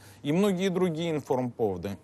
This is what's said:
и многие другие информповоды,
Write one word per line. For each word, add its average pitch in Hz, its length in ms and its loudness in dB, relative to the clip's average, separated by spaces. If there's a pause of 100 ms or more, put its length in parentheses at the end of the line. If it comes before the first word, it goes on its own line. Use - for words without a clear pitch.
(220)
и 143 80 -2
многие 190 380 2
другие 170 420 0
информповоды, 117 920 -2